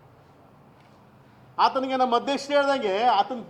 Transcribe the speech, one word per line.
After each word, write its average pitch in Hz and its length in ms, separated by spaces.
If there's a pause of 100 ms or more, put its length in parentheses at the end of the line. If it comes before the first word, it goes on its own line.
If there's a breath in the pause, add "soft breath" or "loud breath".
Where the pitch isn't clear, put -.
(1600)
ಆತನಿಗೆ 262 380
ನಮ್ಮ 247 200
ಅಧ್ಯಕ್ಷರು 277 400
ಹೇಳ್ದಂಗೆ 247 460
ಆತನ 233 480